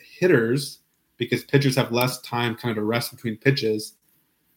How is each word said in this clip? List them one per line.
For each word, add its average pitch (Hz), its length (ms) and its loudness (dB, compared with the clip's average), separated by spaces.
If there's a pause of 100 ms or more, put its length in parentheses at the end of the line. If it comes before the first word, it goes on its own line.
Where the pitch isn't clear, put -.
(180)
hitters 143 600 2 (380)
because 120 280 -4
pitchers 135 320 2
have 117 160 0
less 127 300 0
time 120 340 -2
kind 120 140 -4
of 107 60 -2
to 104 80 -4
rest 117 300 -2
between 110 220 -8
pitches. 110 580 0 (640)